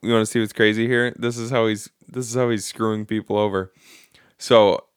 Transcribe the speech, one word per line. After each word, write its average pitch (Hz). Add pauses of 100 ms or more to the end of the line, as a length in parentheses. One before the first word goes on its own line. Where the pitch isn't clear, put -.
wanna 110
see -
what's 110
crazy 110
here? 123
This 120
is 117
how 120
he's, 107 (180)
this 123
is 117
how 123
he's 104
screwing 107
people 107
over. 98 (680)
So 107 (120)